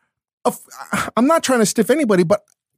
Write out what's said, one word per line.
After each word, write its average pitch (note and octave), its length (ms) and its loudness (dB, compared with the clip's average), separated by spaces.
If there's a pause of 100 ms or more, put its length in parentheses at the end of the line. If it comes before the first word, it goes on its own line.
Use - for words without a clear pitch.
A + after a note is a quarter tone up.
(440)
A B3 60 0
f-, - 680 -8
I'm A#3+ 120 2
not D#4+ 160 2
trying B3+ 160 0
to A3 60 2
stiff G#3 240 -2
anybody, A3+ 340 2
but E3+ 200 0 (340)